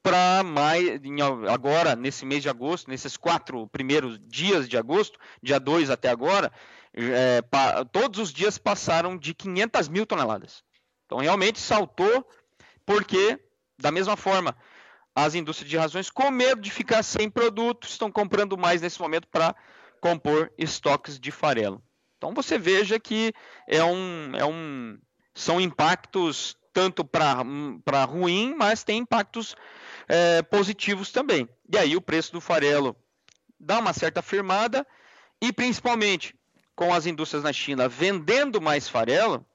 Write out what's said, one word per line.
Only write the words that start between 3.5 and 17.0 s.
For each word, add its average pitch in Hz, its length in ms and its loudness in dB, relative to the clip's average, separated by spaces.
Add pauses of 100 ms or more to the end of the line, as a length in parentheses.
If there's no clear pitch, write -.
primeiros 131 540 -2
dias 139 480 -2
de 120 100 0
agosto, 143 400 -2 (240)
dia 135 160 2
dois 143 320 2
até 127 180 0
agora, 147 440 0 (420)
é, 123 480 2
pa-, 131 420 2
todos 208 360 0
os 175 120 -4
dias 190 260 -2
passaram 180 600 0
de 151 160 -8
quinhentas 190 540 -2
mil 196 180 -2
toneladas. 123 560 -4 (420)
Então, - 140 -6
realmente 190 400 2
saltou, 214 680 0 (600)
porque, 202 540 2 (360)
da 147 140 0
mesma 190 260 0
forma, 185 400 0 (580)
as 151 200 2
indústrias 156 340 -6
de 151 80 -2
rações, 160 320 -2
com 269 220 0
medo 254 320 2
de 202 80 -10
ficar 226 320 0